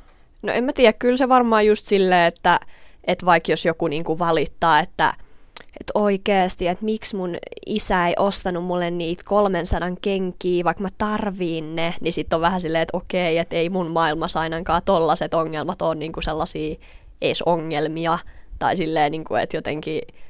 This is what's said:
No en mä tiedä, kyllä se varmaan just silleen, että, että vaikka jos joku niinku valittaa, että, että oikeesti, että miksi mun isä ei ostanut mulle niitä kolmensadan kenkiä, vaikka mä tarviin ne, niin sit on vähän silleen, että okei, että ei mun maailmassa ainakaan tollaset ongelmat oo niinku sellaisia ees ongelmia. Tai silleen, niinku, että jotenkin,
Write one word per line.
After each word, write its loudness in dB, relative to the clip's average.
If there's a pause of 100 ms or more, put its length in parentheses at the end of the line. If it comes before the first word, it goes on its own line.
(420)
No -2
en 2
mä -2
tiedä, 6
kyllä 2
se 2
varmaan 6
just 2
silleen, 4
että, 2 (460)
että -2
vaikka 4
jos 4
joku 0
niinku -2
valittaa, 4
että, 0 (640)
että -12
oikeesti, 2
että -2
miksi -2
mun -4 (300)
isä 0
ei 2
ostanut 0
mulle -2
niitä -4
kolmensadan 0
kenkiä, -2
vaikka 0
mä -2
tarviin -4
ne, -2
niin 0
sit -2
on 0
vähän 0
silleen, -2
että -4
okei, 0
että -2
ei 0
mun -2
maailmassa 0
ainakaan 0
tollaset 2
ongelmat -2
oo 0
niinku -6
sellaisia -4 (460)
ees 0
ongelmia. 0 (400)
Tai 0
silleen, 0
niinku, -6
että 0
jotenkin, -6 (280)